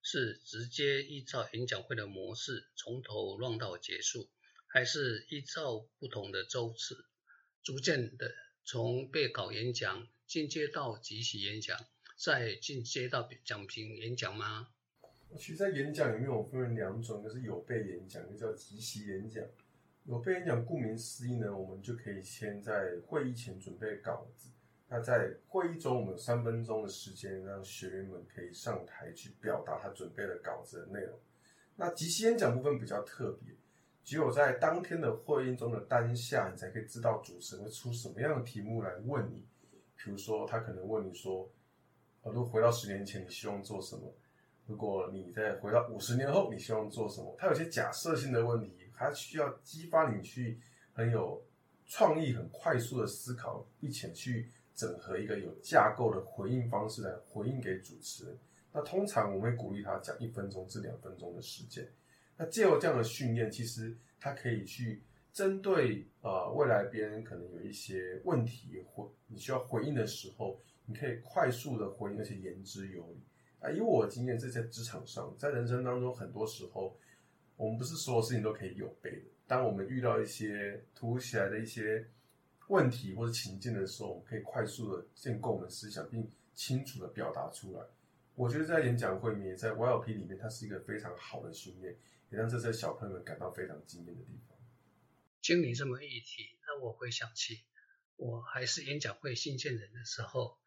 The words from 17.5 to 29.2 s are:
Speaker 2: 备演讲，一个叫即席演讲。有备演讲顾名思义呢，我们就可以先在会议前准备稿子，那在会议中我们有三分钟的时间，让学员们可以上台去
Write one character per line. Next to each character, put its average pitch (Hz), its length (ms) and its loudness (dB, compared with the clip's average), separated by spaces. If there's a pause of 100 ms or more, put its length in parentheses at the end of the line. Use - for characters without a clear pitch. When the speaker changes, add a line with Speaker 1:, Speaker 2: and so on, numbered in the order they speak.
Speaker 2:
备 110 240 -2
演 92 240 -8
讲， - 220 -12
一 98 40 -12
个 98 60 -14
叫 110 140 -2
即 - 260 -14
席 104 280 -8
演 101 220 -4
讲。 113 140 -8 (640)
有 123 140 0
备 185 140 2
演 175 120 -2
讲 123 200 2
顾 160 120 -2
名 113 200 0
思 - 300 -6
义 123 80 0
呢， 104 200 0
我 95 120 -4
们 95 140 -10
就 120 140 -4
可 113 140 -8
以 98 140 -6
先 101 380 -6
在 98 340 0 (100)
会 131 240 0
议 123 40 -2
前 113 260 -8
准 - 180 -12
备 107 200 -4
稿 - 280 -4 (120)
子， - 120 -20 (380)
那 117 140 0
在 117 320 6 (140)
会 170 260 4
议 160 40 -6
中 127 200 4
我 117 40 4
们 95 100 0
有 92 60 -4
三 120 280 2
分 113 180 2
钟 107 180 0
的 101 60 -2
时 95 240 -10
间， 95 320 -6
让 98 180 -6
学 92 280 -8
员 95 160 -4
们 90 200 -10
可 - 160 -14
以 87 120 -10
上 - 320 -4
台 - 260 -12
去 - 200 -14 (100)